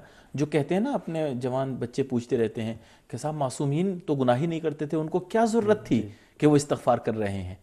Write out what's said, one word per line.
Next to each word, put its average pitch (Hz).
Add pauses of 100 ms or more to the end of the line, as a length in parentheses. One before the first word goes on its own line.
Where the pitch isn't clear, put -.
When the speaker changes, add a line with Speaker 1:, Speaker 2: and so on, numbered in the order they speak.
(340)
Speaker 1:
جو 143
کہتے 147
ہیں 202
نا، 277
اپنے 160
جوان 131
بچے 123
پوچھتے 123
رہتے 113
ہیں 110 (340)
کہ 123
"صاحب، 151
معصومین 151
تو 151
گناہ 127
ہی 165
نہیں 165
کرتے 151
تھے، 160
ان 156
کو 180
کیا 220
ضرورت 214
تھی 110
Speaker 2:
جی۔ 104 (300)
Speaker 1:
کہ 147
وہ 147
استغفار 131
کر 110
رہے 98
ہیں؟" 90